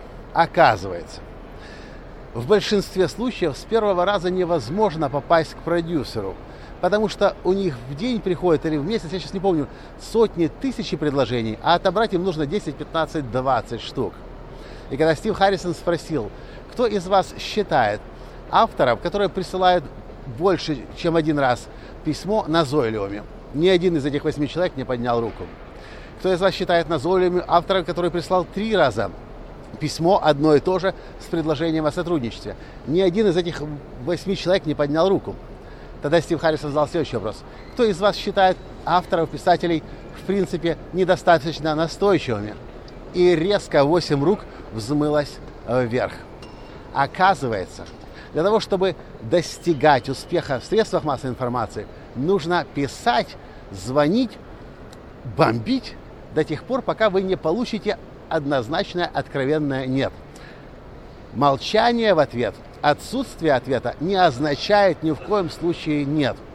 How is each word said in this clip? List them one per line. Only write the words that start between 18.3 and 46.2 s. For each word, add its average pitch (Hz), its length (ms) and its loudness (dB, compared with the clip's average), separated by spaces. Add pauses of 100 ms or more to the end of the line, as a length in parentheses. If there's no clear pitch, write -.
авторов, 160 500 4
которые 196 280 0
присылают 180 540 2 (540)
больше, 156 480 0 (120)
чем 165 180 0
один 156 240 2
раз 127 280 2 (380)
письмо, 190 420 -2
назойливыми, 113 760 0 (320)
ни 165 140 4
один 180 280 4
из 135 80 0
этих 143 180 -2
восьми 147 240 -2
человек 170 300 -2
не 131 60 -4
поднял 120 360 0
руку. 98 260 -4 (760)
Кто 190 120 2
из 175 80 2
вас 190 140 2
считает 170 360 2
назойливыми 175 580 2
авторов, 175 400 2
который 175 240 0
прислал 175 340 0
три 214 300 -2
раза 113 340 4 (720)
письмо 165 420 2
одно 151 340 6
и 139 40 8
то 185 200 0
же 180 160 -2 (240)
с - 60 -16
предложением 160 600 0
о 147 60 2
сотрудничестве? 139 640 -2 (320)
Ни 165 140 2
один 196 260 4
из 170 100 4
этих 175 240 -2 (420)
восьми 175 320 -2
человек 180 300 0
не 151 80 0
поднял 147 340 2
руку. 147 280 0 (640)
Тогда 151 200 4
Стив 160 180 0
Харрисон 151 320 0
задал 147 160 2
следующий 156 280 -2
вопрос. 104 280 -4 (300)
Кто 247 120 2
из 185 140 2
вас 196 160 4
считает 190 420 4 (280)
авторов, 170 440 2
писателей, 165 540 2 (380)
в - 40 -16
принципе, 170 520 0 (140)
недостаточно 160 840 4
настойчивыми? 147 800 0 (580)
И 180 220 6
резко 165 480 4
восемь 151 400 2
рук 196 160 4 (340)
взмылось, 147 640 0 (300)
э, 127 180 2
вверх. 110 280 0 (800)